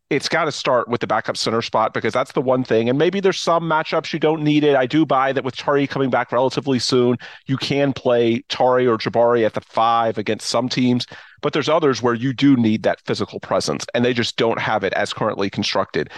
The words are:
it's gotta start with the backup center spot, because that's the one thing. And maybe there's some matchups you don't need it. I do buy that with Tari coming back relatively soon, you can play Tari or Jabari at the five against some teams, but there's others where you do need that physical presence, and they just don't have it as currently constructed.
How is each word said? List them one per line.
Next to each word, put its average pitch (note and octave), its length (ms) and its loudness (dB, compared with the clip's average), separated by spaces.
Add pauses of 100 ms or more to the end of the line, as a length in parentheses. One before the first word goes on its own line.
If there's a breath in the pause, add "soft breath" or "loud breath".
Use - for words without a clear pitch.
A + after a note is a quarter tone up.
it's C#3 200 -2
gotta D#3+ 220 -2
start B2+ 360 0
with A#2 140 -2
the A2 60 -6
backup A2 280 -2
center A2+ 260 -2
spot, A2 320 0
because A2 200 -2
that's B2+ 200 -2
the D#3 80 0
one B2+ 220 2
thing. A2+ 240 2
And C3 120 0
maybe F3+ 200 2
there's F#3 200 0
some E3+ 240 0
matchups D#3+ 500 -2
you D#3+ 60 -6
don't D#3 240 0
need D3+ 200 4
it. C#3+ 120 4
I C3 100 2
do D3+ 200 2
buy C3+ 280 0
that B2+ 100 -2
with B2+ 120 -6
Tari C#3 320 0
coming C3+ 240 -2
back B2 200 -2
relatively C3 460 0
soon, B2 400 2 (300 loud breath)
you C3+ 100 -2
can C#3 360 0
play A#2+ 540 0
Tari B2+ 380 2
or A#2 120 2
Jabari A#2 460 2
at G#2 120 0
the G#2+ 60 -4
five A#2 560 0
against G#2+ 300 -6
some B2 220 -2
teams, B2 380 0 (340 loud breath)
but D3 120 -2
there's D3 160 -2
others C#3 340 2
where A#2+ 100 2
you A#2+ 180 -2
do C3+ 240 4
need A2 280 2
that F#2+ 180 0
physical G#2 380 -6
presence, F2+ 460 -2 (100)
and B2 100 2
they B2+ 80 2
just A#2 240 -2
don't A2+ 220 0
have G#2+ 240 -2
it F#2+ 100 -2
as G2+ 200 -4
currently G2+ 360 -2
constructed. - 680 -4